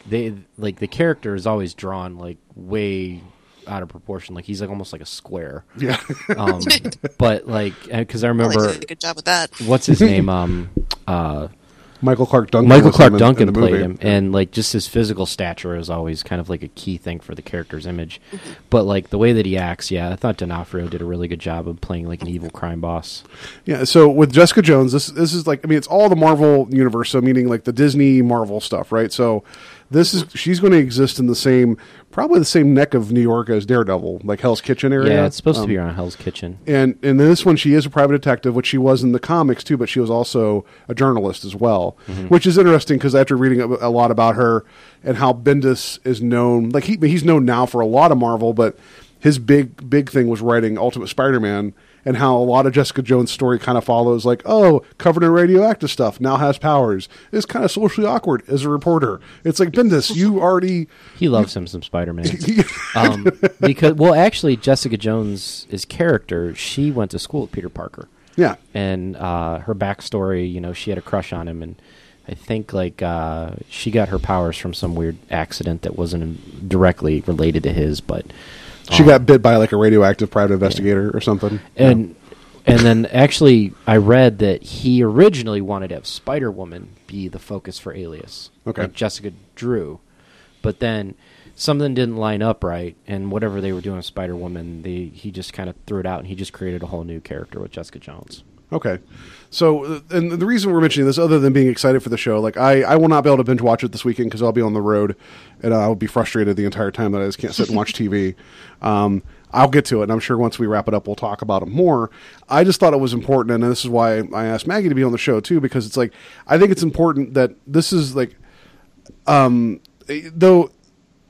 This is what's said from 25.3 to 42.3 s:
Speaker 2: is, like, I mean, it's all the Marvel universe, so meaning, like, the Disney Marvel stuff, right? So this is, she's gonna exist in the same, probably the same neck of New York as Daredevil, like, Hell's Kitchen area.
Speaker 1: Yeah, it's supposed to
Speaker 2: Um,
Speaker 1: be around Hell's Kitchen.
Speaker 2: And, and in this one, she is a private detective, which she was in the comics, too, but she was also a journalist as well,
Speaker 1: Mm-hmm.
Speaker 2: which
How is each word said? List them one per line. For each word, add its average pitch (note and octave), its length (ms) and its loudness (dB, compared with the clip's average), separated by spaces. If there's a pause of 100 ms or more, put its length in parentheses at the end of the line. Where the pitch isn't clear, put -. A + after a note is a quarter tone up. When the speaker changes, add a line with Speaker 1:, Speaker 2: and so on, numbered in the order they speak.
Speaker 2:
is, E3 140 -6
like, D3 180 -2
I D#3+ 40 -6
mean, D#3 100 2
it's C3+ 80 -6
all G3+ 240 4
the F3+ 60 4
Marvel D3+ 540 4
universe, B2 400 2
so C3 120 2
meaning, B2+ 260 2
like, A#2 160 -2
the B2 80 -4
Disney C#3 480 4
Marvel A2+ 400 0
stuff, - 320 -6
right? A2+ 180 0
So A2+ 320 -2 (480)
this D#3+ 220 2
is, E3+ 120 -4 (100)
she's F3 260 -2
gonna F#3+ 160 6
exist C3 440 0
in B2+ 60 0
the A#2+ 80 0
same, B2 420 2 (340)
probably D#4 280 0
the D#3+ 60 4
same C#3+ 300 4
neck C#3+ 200 2
of A2 180 -2
New B2 80 2
York A#2 300 0
as G#2+ 160 0
Daredevil, F#2+ 580 -2
like, G2+ 160 -6
Hell's A#2+ 200 0
Kitchen C3+ 320 -2
area. C#3 200 2
Speaker 1:
Yeah, D3 140 2
it's C#3+ 100 -6
supposed D3+ 220 0
to A2 40 -2
Speaker 2:
Um, G#2 60 -4
Speaker 1:
be G#2 80 0
around E2+ 180 -4
Hell's F2+ 220 -8
Kitchen. F#2 500 -12
Speaker 2:
And, C3+ 360 2
and C3+ 180 2
in D3 80 6
this E3+ 180 4
one, E3 100 6
she D3 180 2
is D3 120 2
a C#3+ 40 -8
private C#3+ 240 2
detective, B2+ 420 -2
which B2+ 100 -2
she C3+ 120 -2
was C3 240 2
in B2+ 100 2
the B2 80 0
comics, D#3 420 0
too, D3 140 -2
but A#2+ 120 -2
she C3 120 -2
was A2+ 100 -2
also A2+ 540 0 (240)
a A#2+ 60 -8
journalist A2 520 -2
as G2 80 -12
well, G2 420 0 (120)
Speaker 1:
Mm-hmm. F#2+ 180 -8
Speaker 2:
which E3+ 180 4